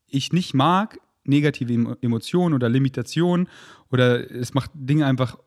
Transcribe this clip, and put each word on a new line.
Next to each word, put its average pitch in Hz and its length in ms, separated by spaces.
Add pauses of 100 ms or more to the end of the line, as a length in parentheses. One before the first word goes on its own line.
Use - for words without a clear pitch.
ich - 260
nicht 180 200
mag, 170 460 (240)
negative 139 500
Emo-, 117 280
Emotionen 147 540
oder 123 140
Limitationen 143 800 (440)
oder 123 400
es 120 220
macht - 200
Dinge 147 320
einfach 127 420